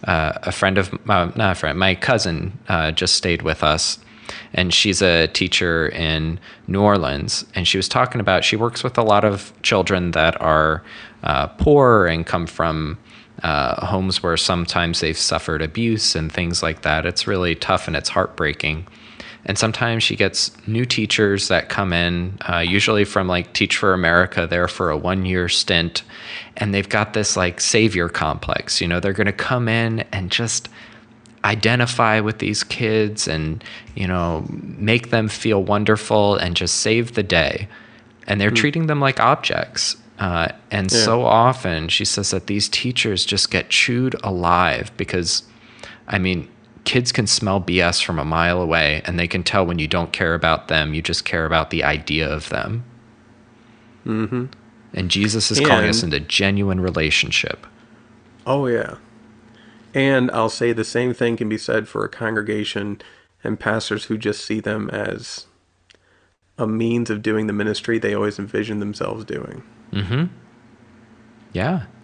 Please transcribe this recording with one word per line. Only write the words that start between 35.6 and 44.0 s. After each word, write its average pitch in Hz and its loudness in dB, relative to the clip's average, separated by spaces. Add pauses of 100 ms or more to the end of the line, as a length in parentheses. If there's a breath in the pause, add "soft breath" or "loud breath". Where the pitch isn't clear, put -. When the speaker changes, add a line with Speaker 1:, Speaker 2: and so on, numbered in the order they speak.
Speaker 1:
wonderful 104 4
and 87 0
just 87 -2
save 117 0
the 107 0
day. 90 0 (580 loud breath)
And 101 0
they're 104 4
Speaker 2:
Hmm. 117 0
Speaker 1:
treating 147 0
them 147 0
like 135 2
objects. - 0 (220)
Uh, 87 0 (240)
and 95 0
Speaker 2:
Yeah. 113 4
Speaker 1:
so 117 2
often 113 4
she - 0
says - -2
that 92 -4
these 101 0
teachers 120 -2
just - 0
get - 0
chewed 127 2